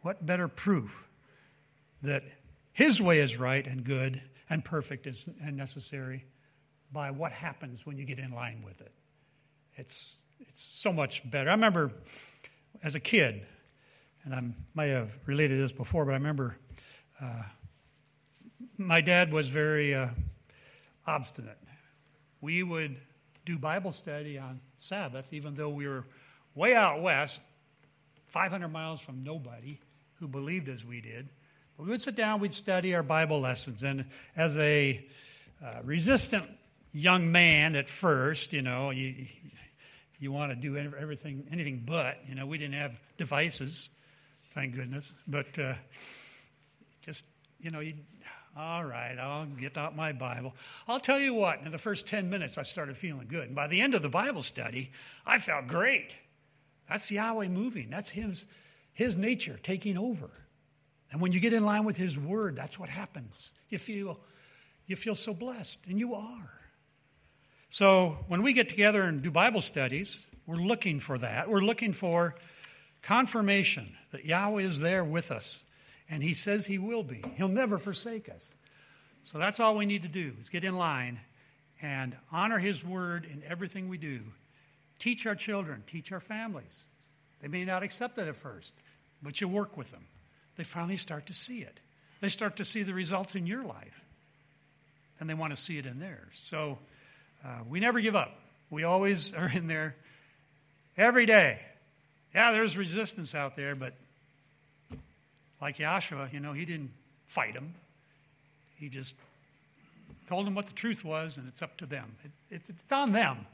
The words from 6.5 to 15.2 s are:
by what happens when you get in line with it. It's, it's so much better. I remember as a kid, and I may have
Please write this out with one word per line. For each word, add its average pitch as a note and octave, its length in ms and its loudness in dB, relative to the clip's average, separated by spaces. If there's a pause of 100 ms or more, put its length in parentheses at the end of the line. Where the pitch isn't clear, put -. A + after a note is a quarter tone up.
by C#3+ 200 -4
what D3+ 200 -4
happens C#3 540 -10
when C#3+ 100 -10
you C3+ 80 -10
get B2+ 140 -8
in C3 140 -8
line A#2+ 320 -8
with G2 160 -18
it. - 120 -20 (840)
It's, - 420 -10 (220)
it's - 220 -16
so - 300 -2
much C#3+ 380 -4
better. C#3 180 0
I F3+ 40 6
remember F3 400 4 (880)
as D3+ 120 -4
a D3 60 -4
kid, A#2+ 460 4 (760)
and C3+ 100 -6
I B2+ 80 -4 (320)
may D3+ 160 0
have A#2 260 -2 (100)